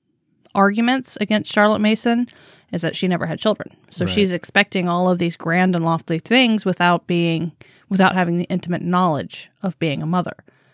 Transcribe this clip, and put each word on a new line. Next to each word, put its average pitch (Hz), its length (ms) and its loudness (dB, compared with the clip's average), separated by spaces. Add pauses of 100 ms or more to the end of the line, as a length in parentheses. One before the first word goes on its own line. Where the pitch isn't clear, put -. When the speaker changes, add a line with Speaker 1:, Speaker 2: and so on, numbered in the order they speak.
(540)
Speaker 1:
arguments 233 640 2
against 214 320 -2
Charlotte 214 280 4
Mason 233 480 2 (440)
is 170 100 -4
that 160 140 -4
she 185 120 0
never 175 180 -2
had 160 120 -6
children. - 320 -2 (200)
So - 140 -6
Speaker 2:
Right. 185 100 -4
Speaker 1:
she's 190 180 2
expecting 180 560 -2
all 180 200 0
of 180 100 2
these 170 180 -2
grand 180 380 0
and 165 100 0
lofty 165 340 -2
things 226 460 2
without 175 420 2
being, 170 460 0 (360)
without 190 260 4
having 175 220 0
the 175 80 -2
intimate 175 380 -4
knowledge 175 680 -2 (120)
of 185 160 -6
being 139 240 -4
a 151 40 -6
mother. 175 280 -4 (400)